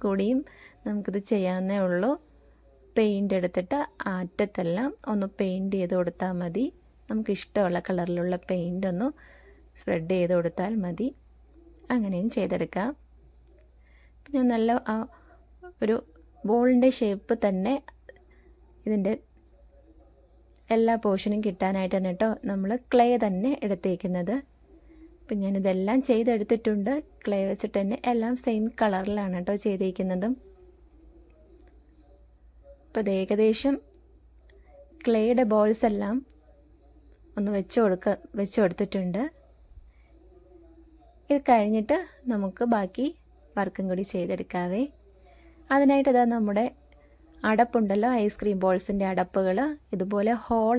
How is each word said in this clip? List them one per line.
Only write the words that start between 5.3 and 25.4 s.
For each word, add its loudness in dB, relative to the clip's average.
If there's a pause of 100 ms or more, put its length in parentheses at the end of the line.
പെയിന്റ് -2
ചെയ്ത് -2
കൊടുത്താൽ -2
മതി. -2 (460)
നമുക്കിഷ്ടമുള്ള -2
കളറിലുള്ള -2 (100)
പെയിന്റ് -2
ഒന്ന് -2 (720)
സ്പ്രെഡ് -2
ചെയ്ത് 2
കൊടുത്താൽ -2 (120)
മതി. -4 (840)
അങ്ങനെയും -2
ചെയ്തെടുക്കാം. -2 (1300)
പിന്നെ -2 (120)
നല്ല 2 (240)
ആ -2 (880)
ഒരു 2 (520)
ബോളിൻ്റെ 4
ഷേപ്പ് -2 (100)
തന്നെ 0 (1120)
ഇതിൻ്റെ 0 (1600)
എല്ലാ 4 (100)
പോർഷനും 0
കിട്ടാനായിട്ടാണ് 0
കേട്ടോ 0 (220)
നമ്മൾ -2 (220)
ക്ലേ 6 (180)
തന്നെ 0 (140)
എടുത്തേക്കുന്നത്. -2 (880)
അപ്പം -6